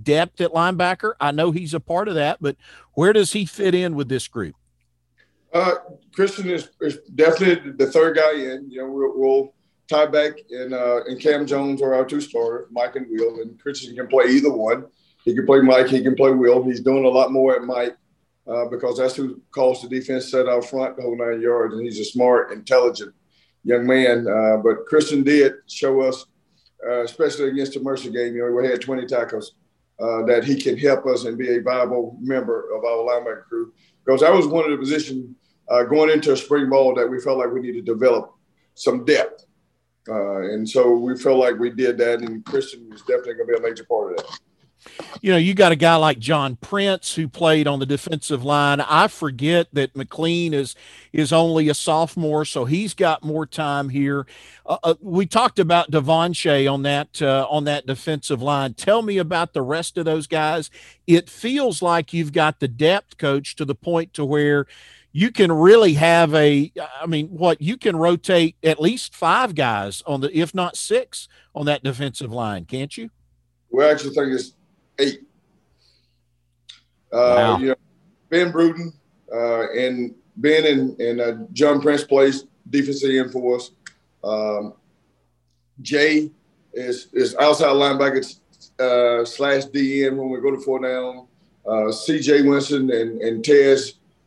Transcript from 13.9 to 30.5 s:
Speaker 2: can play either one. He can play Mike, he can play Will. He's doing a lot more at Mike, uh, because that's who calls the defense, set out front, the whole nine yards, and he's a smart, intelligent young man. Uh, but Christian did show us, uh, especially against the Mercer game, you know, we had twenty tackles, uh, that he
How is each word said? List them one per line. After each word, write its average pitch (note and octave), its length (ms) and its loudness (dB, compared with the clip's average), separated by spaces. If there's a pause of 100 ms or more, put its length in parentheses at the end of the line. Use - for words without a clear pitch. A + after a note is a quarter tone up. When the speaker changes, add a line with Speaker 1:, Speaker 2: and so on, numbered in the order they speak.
Speaker 2:
can B2+ 120 -10
play B2+ 220 4
either C#3+ 200 4
one. A#2 360 -2 (400)
He A2 100 0
can C3 100 -2
play C#3 140 8
Mike, C3 300 6
he C3 120 2
can B2+ 140 0
play C3+ 160 4
Will. B2+ 320 4
He's B2 160 -2
doing C3 260 0
a B2+ 40 4
lot C3 220 4
more C3 240 2
at A#2+ 80 -4
Mike, B2 320 -6 (520)
uh, A#2+ 180 -4
because B2 320 -6
that's B2+ 180 -2
who C3 260 -8 (100)
calls B2+ 300 0
the A#2+ 80 -14
defense, C3 420 -6
set B2+ 160 2
out B2 180 0
front, C3 300 -6
the - 80 -14
whole A#2+ 140 -4
nine A#2 240 -4
yards, A#2 340 0
and A2+ 80 -8
he's A2 160 -8
a G#2 60 -6
smart, B2 460 2
intelligent A#2+ 600 0 (500)
young A#2+ 220 0
man. B2 420 2
Uh, A2 300 2
but G#2+ 280 0
Christian D3+ 360 0
did C3+ 320 4 (140)
show C3+ 340 -2
us, C3 240 -4 (600)
uh, A#2+ 160 -2
especially C#3+ 460 -2
against C3+ 240 -4
the C3+ 80 -8
Mercer C3 280 -6
game, A#2+ 260 -4
you A#2+ 80 -6
know, A#2+ 80 -2
we B2 140 0
had B2 160 0
twenty B2+ 240 -6
tackles, A#2 480 -4 (460)
uh, A2+ 240 -4
that A#2 220 2
he C3+ 140 0